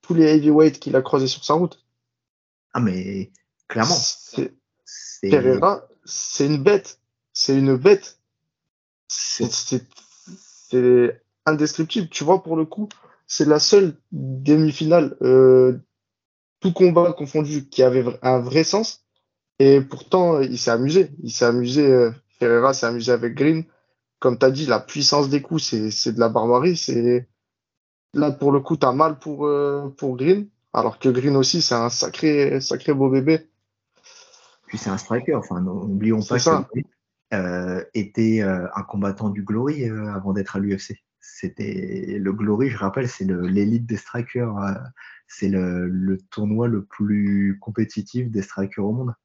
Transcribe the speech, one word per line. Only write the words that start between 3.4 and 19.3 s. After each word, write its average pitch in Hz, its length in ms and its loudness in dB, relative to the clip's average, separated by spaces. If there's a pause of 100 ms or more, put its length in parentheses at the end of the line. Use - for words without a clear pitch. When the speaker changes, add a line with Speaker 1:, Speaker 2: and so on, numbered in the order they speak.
Speaker 2:
clairement. 120 280 0
Speaker 1:
C'est, - 600 -6 (300)
Speaker 2:
C'est - 440 -10
Speaker 1:
Ferreira, 131 540 2 (220)
c'est - 400 -4
une 143 180 -2
bête. - 380 0 (320)
C'est - 240 0
une 135 180 4
bête. 196 440 2 (920)
Speaker 2:
C'est - 420 -6
Speaker 1:
C'est, - 0 -
c'est, - 340 -6 (520)
c'est 123 840 2 (240)
indescriptible. 156 640 -2
Tu - 140 -8
vois, 185 200 2
pour 165 120 -6
le 160 100 -2
coup, 208 240 -10 (380)
c'est - 180 0
la 151 140 4
seule 190 380 4 (140)
demi-finale, 147 1080 2
euh, 127 560 6 (840)
tout 185 140 -2
combat 170 400 4
confondu, 147 560 -4
qui - 140 2
avait 127 200 4
vra-, 120 180 -6
un 127 180 2
vrai 127 240 0
sens. - 420 -4 (540)